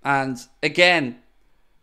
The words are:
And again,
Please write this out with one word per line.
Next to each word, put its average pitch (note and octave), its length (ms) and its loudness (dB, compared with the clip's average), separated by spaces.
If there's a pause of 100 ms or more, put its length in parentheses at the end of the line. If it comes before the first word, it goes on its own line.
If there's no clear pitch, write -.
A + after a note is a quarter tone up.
And C3+ 340 -2 (260)
again, D#3 560 0 (640)